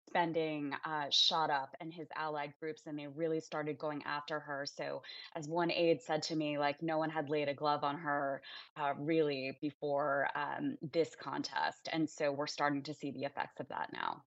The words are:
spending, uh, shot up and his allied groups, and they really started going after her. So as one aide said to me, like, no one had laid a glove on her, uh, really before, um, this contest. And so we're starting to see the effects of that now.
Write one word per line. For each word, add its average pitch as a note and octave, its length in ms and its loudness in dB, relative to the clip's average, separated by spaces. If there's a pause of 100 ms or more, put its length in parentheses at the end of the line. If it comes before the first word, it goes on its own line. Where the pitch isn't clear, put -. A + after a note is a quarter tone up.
spending, D#3+ 640 2 (140)
uh, D#3 240 -2
shot D#3+ 400 6
up C#3 320 0
and D#3+ 120 -8
his E3 220 -8
allied D3+ 440 -2
groups, D#3 260 -6
and D3+ 120 -6
they D3 100 -6
really D#3+ 320 0
started D3+ 380 -2
going D3+ 260 -2
after D3 360 -2
her. C#3+ 260 -4
So C#3+ 360 -4 (340)
as D#3 120 -6
one E3 240 2
aide E3 300 6
said D#3 220 0
to E3 120 -2
me, D3 220 0
like, C#3+ 240 0
no D#3+ 160 0
one D#3 120 2
had D#3 200 -2
laid D3 200 2
a C#3+ 40 0
glove D3 300 2
on C#3+ 140 0
her, C#3+ 440 0 (360)
uh, C#3+ 200 2
really D3 640 2
before, C#3+ 720 2
um, C#3+ 420 -2 (160)
this E3 220 2
contest. - 760 -2
And D#3 180 2
so C#3+ 220 0
we're C#3+ 160 -2
starting C#3+ 360 2
to D3+ 100 -6
see C#3+ 180 -6
the C3+ 140 -4
effects - 340 -6
of - 100 -6
that - 240 -4
now. G1+ 340 -4